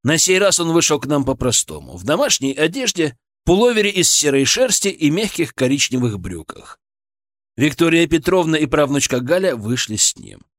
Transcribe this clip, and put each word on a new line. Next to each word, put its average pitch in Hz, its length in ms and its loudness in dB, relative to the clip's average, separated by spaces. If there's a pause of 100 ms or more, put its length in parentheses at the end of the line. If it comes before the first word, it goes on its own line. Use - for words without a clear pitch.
На 151 160 2
сей 185 180 2
раз 190 220 2
он 165 140 -2
вышел 156 260 2
к 127 80 -8
нам 143 180 0
по-простому, 87 720 -4
в 87 60 -14
домашней 139 500 0
одежде, 165 640 -2 (280)
пуловере 208 440 4
из 208 220 0
серой 139 340 2
шерсти 214 440 0
и 156 200 0
мягких 170 460 -2
коричневых 127 640 -2
брюках. - 600 -14 (760)
Виктория 165 480 2
Петровна 165 540 0
и 151 80 0
правнучка 139 540 0
Галя 170 340 0
вышли 110 400 -6
с - 220 0
ним. 50 280 -20 (120)